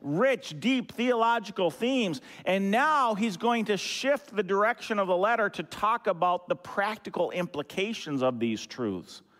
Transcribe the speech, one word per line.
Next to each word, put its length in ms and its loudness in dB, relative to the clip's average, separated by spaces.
rich, 580 0
deep 340 0
theological 800 0
themes, 500 0
and 260 0
now 440 2
he's 220 -2
going 280 2
to 120 0
shift 580 -2
the 80 0
direction 560 0
of 100 2
the 80 4
letter 340 2
to 120 -6
talk 440 -2
about 420 2
the 80 0
practical 760 -4
implications 880 -4
of 160 2
these 260 -2
truths 580 -6